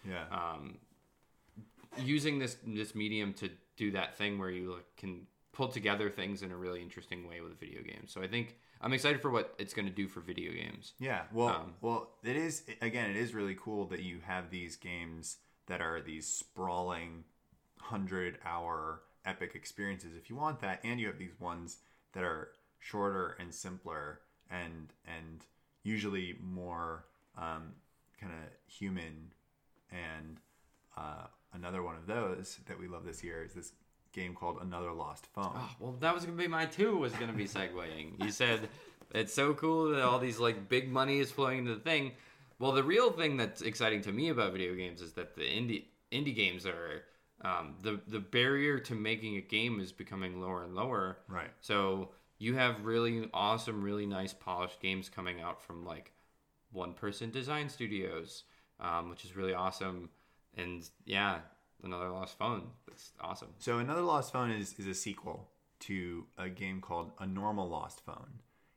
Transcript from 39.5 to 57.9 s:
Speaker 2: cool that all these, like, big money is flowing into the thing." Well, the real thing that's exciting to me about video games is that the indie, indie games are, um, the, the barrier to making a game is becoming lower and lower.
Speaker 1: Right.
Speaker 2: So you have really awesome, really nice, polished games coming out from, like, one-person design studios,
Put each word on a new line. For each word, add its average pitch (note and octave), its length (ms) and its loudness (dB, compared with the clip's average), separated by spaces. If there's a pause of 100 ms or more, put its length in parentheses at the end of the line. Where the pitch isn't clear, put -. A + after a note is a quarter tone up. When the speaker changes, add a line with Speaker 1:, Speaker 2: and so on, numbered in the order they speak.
Speaker 2:
cool D#3+ 360 4
that C#3 120 6
all B2+ 160 8
these, A#2+ 220 0
like, A2 280 4
big C3+ 220 4
money C3+ 300 4
is C3+ 100 4
flowing C3 280 4
into A#2+ 160 2
the G#2+ 60 -4
thing." C#3 360 2 (420)
Well, C3 140 6
the C3+ 100 10
real G#3 300 10
thing D#3 240 4
that's A2 260 2
exciting A2 400 4
to G2+ 100 0
me A#2+ 160 2
about A2+ 240 4
video F#2 220 0
games F2+ 260 -4
is E2 120 -8
that - 240 -6
the E2+ 60 -2
indie, G#2+ 440 2 (240)
indie C#3 240 0
games F#2 320 2
are, E2 380 -4 (380)
um, E2+ 400 -2
the, G#2 260 0
the A2 100 -2
barrier C3+ 640 4
to A#2+ 140 -4
making A2 420 0
a F#2+ 40 -2
game A2 380 2
is F#2 140 -4
becoming F#2 480 -4
lower F#2 240 -2
and F2+ 100 -8
lower. G2 540 0
Speaker 1:
Right. F2 320 -4
Speaker 2:
So G2 500 4 (280)
you A#2 160 2
have A#2+ 300 4
really A2+ 480 4
awesome, G#2+ 500 2
really G#2 240 0
nice, F#2+ 280 0
polished F2+ 460 -4
games F#2+ 280 0
coming F2+ 320 -4
out E2 220 -6
from, E2+ 220 -12
like, D#2+ 280 -10 (580)
one-person G2+ 600 -4
design C#3+ 380 -2
studios, F#2+ 720 -4 (380)